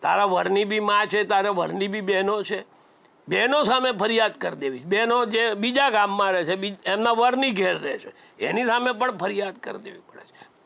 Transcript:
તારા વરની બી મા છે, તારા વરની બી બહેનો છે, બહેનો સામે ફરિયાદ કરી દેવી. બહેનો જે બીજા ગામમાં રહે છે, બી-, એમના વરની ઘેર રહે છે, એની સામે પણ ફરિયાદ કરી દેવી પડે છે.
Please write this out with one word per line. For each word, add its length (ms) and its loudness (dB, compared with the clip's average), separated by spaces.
તારા 240 2
વરની 400 2
બી 160 -2
મા 240 2
છે, 200 0
તારા 260 2
વરની 380 -2
બી 120 -4
બહેનો 420 0
છે, 220 -6
બહેનો 340 2
સામે 300 2
ફરિયાદ 460 0
કરી 180 -4
દેવી. 220 -4
બહેનો 460 2
જે 300 0
બીજા 360 2
ગામમાં 420 2
રહે 120 0
છે, 120 -2
બી-, 280 -6
એમના 280 2
વરની 380 2
ઘેર 280 0
રહે 200 -6
છે, 400 -20
એની 280 -2
સામે 260 0
પણ 240 -4
ફરિયાદ 420 -4
કરી 200 -12
દેવી 200 -18
પડે 220 -20
છે. 280 -20